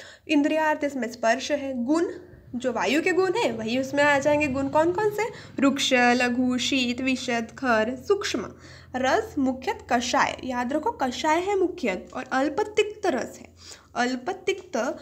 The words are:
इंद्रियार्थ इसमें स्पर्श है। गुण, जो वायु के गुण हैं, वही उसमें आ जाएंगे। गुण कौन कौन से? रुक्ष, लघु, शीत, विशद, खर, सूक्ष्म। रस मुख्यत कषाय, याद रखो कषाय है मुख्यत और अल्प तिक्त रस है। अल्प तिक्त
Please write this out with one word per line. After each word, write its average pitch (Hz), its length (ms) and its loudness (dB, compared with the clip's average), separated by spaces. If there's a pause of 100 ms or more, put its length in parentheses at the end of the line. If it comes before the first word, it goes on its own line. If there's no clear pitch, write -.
(280)
इंद्रियार्थ 302 560 2
इसमें 277 280 -4
स्पर्श 240 400 0
है। 269 320 -4
गुण, 311 220 2 (500)
जो 247 180 -2
वायु 226 280 2
के 359 100 2
गुण 370 220 2
हैं, 415 180 2
वही 220 280 -2
उसमें 285 240 0
आ 285 160 6
जाएंगे। 294 280 2
गुण 277 220 -2
कौन 311 220 4
कौन 415 180 2
से? 415 140 -2 (360)
रुक्ष, 277 340 2
लघु, 247 640 4
शीत, 247 440 0
विशद, 247 500 -2
खर, 240 440 0 (120)
सूक्ष्म। 403 460 0 (420)
रस 277 420 2
मुख्यत 262 540 -2
कषाय, 247 520 2
याद 247 300 -4
रखो 311 180 0
कषाय 311 500 0
है 392 180 0
मुख्यत 294 540 -2
और 254 180 -8
अल्प 277 280 0
तिक्त 427 460 -2
रस 262 360 -2
है। - 60 -20 (480)
अल्प 247 340 -2
तिक्त 392 480 -4 (240)